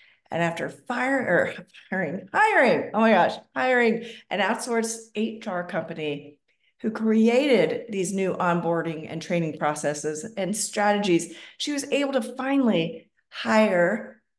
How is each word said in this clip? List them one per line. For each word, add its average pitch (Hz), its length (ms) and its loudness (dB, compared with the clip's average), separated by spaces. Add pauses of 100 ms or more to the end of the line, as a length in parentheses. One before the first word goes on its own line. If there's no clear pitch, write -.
(300)
And 165 120 -2
after 165 260 -2
fire-, 247 880 -2
or - 80 -16 (240)
firing, 185 460 -6
hiring, 320 580 4
oh 208 80 0
my 226 120 6
gosh, 175 240 4 (200)
hiring 247 480 2 (240)
an 190 120 -2
outsourced 226 580 -2 (160)
H 220 340 -4
R 180 160 -4
company 160 720 -6 (460)
who 226 80 -2
created 220 960 4
these 190 240 -2
new 190 220 0
onboarding 170 760 0
and 165 120 -8
training 165 340 -2
processes 151 800 -4
and 190 180 -4
strategies, 202 800 0 (220)
she - 160 -6
was 285 180 -6
able 277 220 0
to 247 240 -2
finally 247 720 0 (220)
hire, 214 840 2 (220)